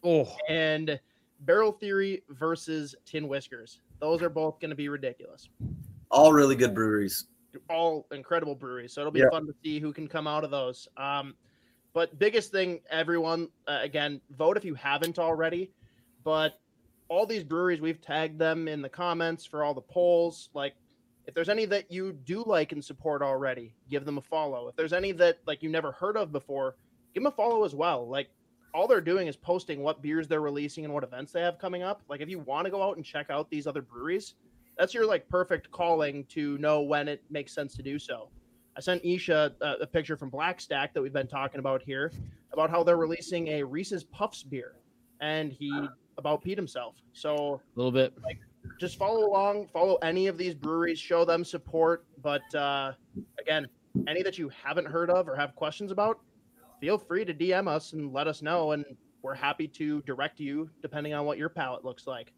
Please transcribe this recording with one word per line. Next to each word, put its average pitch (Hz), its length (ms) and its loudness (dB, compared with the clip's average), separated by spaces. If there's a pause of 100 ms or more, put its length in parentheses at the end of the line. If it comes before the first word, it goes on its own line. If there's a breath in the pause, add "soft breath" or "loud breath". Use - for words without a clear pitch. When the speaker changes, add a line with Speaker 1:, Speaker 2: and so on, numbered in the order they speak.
Speaker 1:
Oh. 160 340 4 (120)
Speaker 2:
and 156 520 0 (400)
Barrel 202 320 4
Theory 196 580 -2
versus 156 640 -4 (120)
Tin 151 220 -6
Whiskers. 120 520 -8 (200)
Those 160 220 2
are 170 60 2
both 156 320 -2
gonna 151 140 -6
be 143 140 -4
ridiculous. 135 600 -8 (640)
Speaker 3:
All 156 220 12
really 139 240 8
good 120 180 6
breweries. 107 520 2 (440)
Speaker 2:
All 165 400 0
incredible 147 440 -2
breweries. 123 380 -10
So - 80 -8
it'll 143 120 -2
be 131 80 4
Speaker 3:
Yeah. 131 100 10
Speaker 2:
fun 156 160 -2
to 147 160 -10
see 151 160 -4
who 151 140 -4
can 151 160 -10
come 156 180 -4
out 151 180 0
of 147 60 -6
those. 127 460 -4
Um, 139 400 -4 (560)
but 165 260 0
biggest 214 320 4
thing, 185 300 0 (100)
everyone, 165 580 0 (200)
uh, 143 140 -2
again, 147 380 -2 (100)
vote 160 260 4
if 202 80 -2
you 165 100 -6
haven't 143 440 -2
already. 165 520 0 (540)
But 156 340 2 (500)
all 190 180 4
these 208 180 -4
breweries, 165 360 2
we've 160 200 -2
tagged 156 380 -2
them 160 280 2
in 151 160 -4
the 135 60 -8
comments 165 560 -2
for 151 180 -4
all 147 120 0
the 131 60 -6
polls. 170 760 4
Like, 139 200 -4 (520)
if 139 80 -14
there's 165 140 0
any 220 180 2
that 196 240 0
you 185 220 -4
do 156 320 -6
like 175 280 2
and 147 120 -8
support 143 380 -4
already, 131 520 -2 (160)
give 139 140 -2
them 143 140 -4
a 131 40 -8
follow. 139 460 -4
If - 80 -12
there's 160 160 0
any 185 200 0
that, 170 340 6
like, 151 160 -4
you 156 60 -4
never 156 240 -2
heard 208 240 -2
of 175 160 -2
before, 135 440 -4 (380)
give 226 80 -2
them 285 100 2
a - 40 -10
follow 220 280 4
as 143 100 -2
well. 139 340 0
Like, 139 220 -4 (420)
all 180 160 2
they're 233 120 8
doing 175 280 0
is 135 80 -8
posting 175 460 -4
what 147 200 -2
beers 156 240 -2
they're 156 140 0
releasing 147 440 -4
and 147 80 -6
what 143 120 -2
events 127 260 -12
they 175 120 -2
have 175 160 0
coming 180 240 -6
up. 202 260 -6
Like, 143 120 -8
if 156 80 -10
you 185 120 -10
wanna 147 300 -4
go 196 120 -2
out 190 140 0
and 160 80 -12
check 147 260 -8
out 151 200 -2
these 147 180 -4
other 139 140 -6
breweries, 143 520 -6 (420)
that's 185 160 2
your, 226 140 2
like, 190 220 0
perfect 180 420 0
calling 151 600 0
to 143 280 -4
know 151 220 4
when 147 260 0
it 147 240 -6
makes 147 240 -8
sense 143 220 -8
to 131 60 -12
do 139 160 -6
so. 113 320 -10 (460)
I - 40 -12
sent 180 240 0
Isha 165 560 2
a, 147 100 -2 (120)
a 147 40 -4
picture 156 300 -2
from 135 140 -10
Black 160 300 -4
Stack 143 340 -4
that 147 80 0
we've 135 100 -4
been 135 160 -2
talking 135 320 -6
about 135 220 0
here 139 280 -6 (420 loud breath)
about 156 180 2
how 170 120 2
they're 175 140 6
releasing 165 520 -2
a 151 140 -2
Reese's 160 420 -4
Puffs - 380 -6
beer, 135 320 -10 (460)
and 156 320 -2
he 143 180 -8 (480)
about 151 260 -2
peed 190 120 -4
himself. 127 400 -8 (160)
So, 147 480 -4 (160)
Speaker 1:
A - 20 -8
little 127 140 0
bit. 131 200 4 (100)
Speaker 2:
like, - 160 -8 (420)
just 175 180 -6
follow 214 300 2
along, 202 400 2
follow 180 280 4
any 170 300 2
of 180 120 0
these 180 160 -2
breweries, 160 440 -2
show 170 260 4
them 170 200 2
support. 165 600 0 (180)
But, 143 200 0 (120)
uh, 139 380 0 (460)
again, 156 280 0 (420)
any 170 140 -2
that 185 160 -4
you 156 100 -6
haven't 151 380 -4
heard 170 240 -2
of 180 180 4
or 135 80 -4
have 143 180 -4
questions 190 380 -6
about, 214 260 0 (600)
feel 190 180 0
free 208 260 -2
to 175 80 -6
D 165 200 0
M 185 160 2
us 151 240 -2
and 147 200 -6
let 143 140 -2
us 151 160 -4
know, 156 300 0
and 147 120 -2 (380)
we're 135 120 -6
happy 147 340 -2
to 147 340 -4
direct 139 380 -6
you 147 280 -6 (140)
depending 151 320 -6
on 147 120 -2
what 147 120 -2
your 156 100 -4
palate 131 360 -6
looks 127 240 -12
like. 120 300 -10